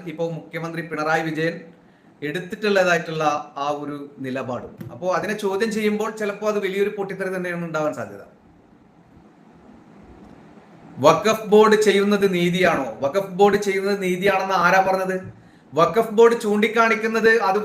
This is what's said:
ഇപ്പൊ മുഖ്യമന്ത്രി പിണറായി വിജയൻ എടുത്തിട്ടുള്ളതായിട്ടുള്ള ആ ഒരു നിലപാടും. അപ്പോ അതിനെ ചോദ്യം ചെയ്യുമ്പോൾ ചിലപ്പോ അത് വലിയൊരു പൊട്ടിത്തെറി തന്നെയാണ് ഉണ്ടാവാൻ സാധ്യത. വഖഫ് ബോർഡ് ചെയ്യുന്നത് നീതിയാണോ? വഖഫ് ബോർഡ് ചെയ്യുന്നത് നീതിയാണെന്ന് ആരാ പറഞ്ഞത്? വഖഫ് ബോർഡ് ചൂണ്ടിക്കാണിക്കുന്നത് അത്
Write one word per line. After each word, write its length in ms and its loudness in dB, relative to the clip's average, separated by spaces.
ഇപ്പൊ 140 -6
മുഖ്യമന്ത്രി 520 -10
പിണറായി 380 0
വിജയൻ 260 -2
എടുത്തിട്ടുള്ളതായിട്ടുള്ള 960 0
ആ 20 -4
ഒരു 140 -10
നിലപാടും. 480 -8
അപ്പോ 140 -10
അതിനെ 180 -4
ചോദ്യം 320 0
ചെയ്യുമ്പോൾ 340 -2
ചിലപ്പോ 320 -4
അത് 140 -2
വലിയൊരു 320 -2
പൊട്ടിത്തെറി 380 -6
തന്നെയാണ് 320 -6
ഉണ്ടാവാൻ 300 -2
സാധ്യത. 240 -12
വഖഫ് 480 2
ബോർഡ് 240 8
ചെയ്യുന്നത് 400 2
നീതിയാണോ? 500 2
വഖഫ് 340 -2
ബോർഡ് 280 6
ചെയ്യുന്നത് 400 0
നീതിയാണെന്ന് 580 0
ആരാ 240 6
പറഞ്ഞത്? 280 0
വഖഫ് 440 2
ബോർഡ് 280 6
ചൂണ്ടിക്കാണിക്കുന്നത് 840 2
അത് 160 2